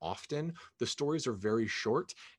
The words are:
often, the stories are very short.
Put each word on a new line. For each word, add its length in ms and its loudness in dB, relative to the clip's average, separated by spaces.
often, 520 -4
the 80 0
stories 400 0
are 60 2
very 340 4
short. 460 0